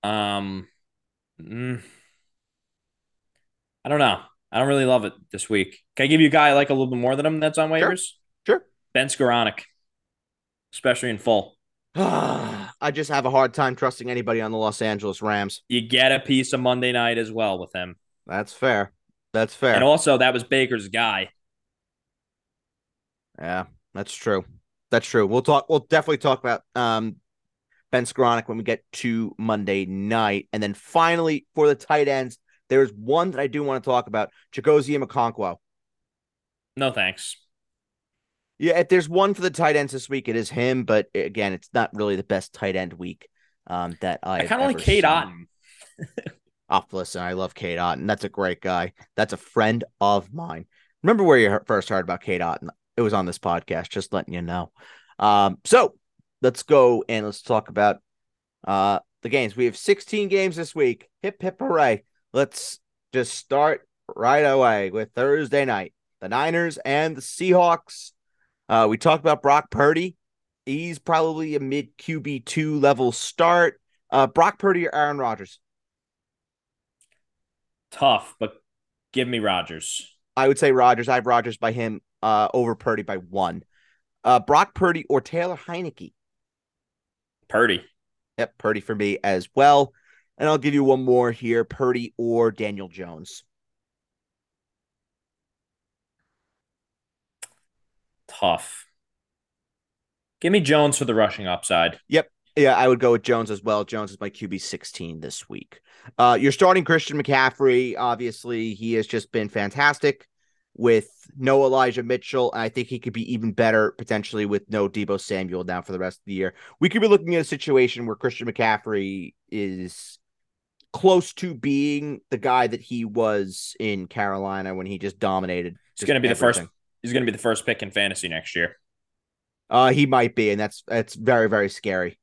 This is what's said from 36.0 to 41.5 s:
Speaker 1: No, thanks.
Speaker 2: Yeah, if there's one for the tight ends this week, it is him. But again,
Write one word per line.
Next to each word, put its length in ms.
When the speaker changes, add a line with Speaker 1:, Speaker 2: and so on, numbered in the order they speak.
Speaker 1:
No, 140
thanks. 460
Speaker 2:
Yeah, 200
if 100
there's 200
one 260
for 80
the 80
tight 260
ends 160
this 160
week, 200
it 80
is 140
him. 340
But 300
again, 380